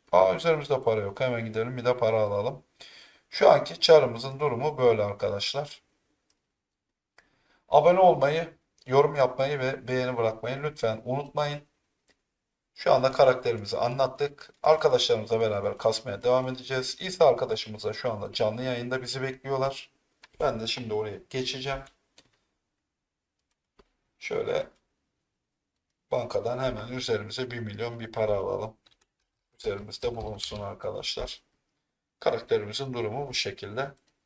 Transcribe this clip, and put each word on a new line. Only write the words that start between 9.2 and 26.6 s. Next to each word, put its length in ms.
ve 280
beğeni 300
bırakmayı 460
lütfen 420
unutmayın. 560
Şu 180
anda 180
karakterimizi 680
anlattık. 760
Arkadaşlarımızla 760
beraber 380
kasmaya 460
devam 240
edeceğiz. 520
İsa 280
arkadaşımız 560
da 100
şu 180
anda 220
canlı 300
yayında 380
bizi 200
bekliyorlar. 680
Ben 200
de 80
şimdi 260
oraya 260
geçeceğim. 500
Şöyle 480
bankadan 480
hemen 280